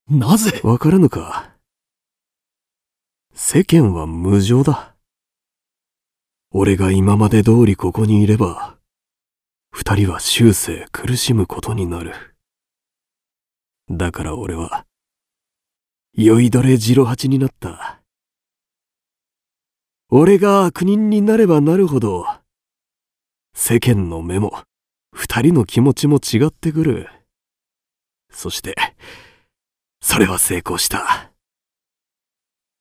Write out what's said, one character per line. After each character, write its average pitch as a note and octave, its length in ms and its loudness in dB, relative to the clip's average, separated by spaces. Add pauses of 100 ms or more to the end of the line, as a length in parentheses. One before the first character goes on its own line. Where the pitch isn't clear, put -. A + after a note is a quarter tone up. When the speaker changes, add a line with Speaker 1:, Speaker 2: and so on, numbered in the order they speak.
Speaker 1:
な C#3+ 300 2
ぜ？ G#3+ 260 -2
Speaker 2:
わ A#2 160 0
か D#3 140 0
ら F#3+ 80 4
ぬ D3 100 4
か。 - 460 -12 (1800)
世 - 320 -2
間 C3 300 2
は D#2 120 -8
無 F2 340 0
常 A#2+ 220 2
だ。 - 320 -4 (1600)
俺 G2 240 2
が F#2+ 160 0
今 F#2+ 240 4
ま G#2+ 120 4
で G#2+ 140 4
通 A2+ 240 4
り G2+ 80 2
こ - 160 -6
こ A2 160 -2
に G#2+ 160 4
い G#2 60 2
れ G#2+ 80 2
ば、 F#2 420 -4 (960)
二 - 240 -4
人 G2 120 2
は - 120 -6
終 A2+ 340 4
生 - 380 -10
苦 - 240 -6
し B2+ 180 -2
む G2+ 140 0
こ - 120 -14
と A#2 140 -8
に F#2+ 140 -6
な E2+ 120 -10
る。 E2 140 -14 (1800)
だ E2+ 220 -6
か - 100 -12
ら D#3 140 -8
俺 G2+ 180 -10
は、 E2 320 -10 (1300)
酔 A2 300 4
い A#2+ 80 2
ど A#2+ 120 2
れ C3 160 4
次 A2+ 160 0
郎 C3 100 4
八 B2+ 240 -4
に C3+ 120 0
な C3+ 80 -2
っ - 20 -20
た。 - 500 -16 (2000)
俺 F3 280 6
が G3 260 2
悪 F3 200 -4
人 G#3 260 0
に G#3 120 2
な G#3+ 140 2
れ A3+ 100 4
ば D#3+ 140 4
な D#3 160 2
る F#3+ 120 2
ほ C#3 100 -2
ど、 G2 260 -4 (1300)
世 - 280 0
間 G2+ 280 0
の E2 140 -10
目 F2 160 -6
も、 - 240 -6 (500)
二 - 300 -6
人 E3 120 4
の B2 100 2
気 - 160 -2
持 C3+ 120 4
ち - 140 -4
も C#3+ 120 2
違 A#2+ 280 -2
っ D3+ 60 -2
て - 200 -6
く D#3 120 -2
る。 G#2+ 260 -4 (1200)
そ - 180 -14
し - 140 -10
て、 - 140 -12 (1200)
そ - 200 -2
れ G2 60 0
は F2+ 120 -4
成 - 200 -4
功 F2 200 -8
し - 100 -4
た。 - 440 -6 (1500)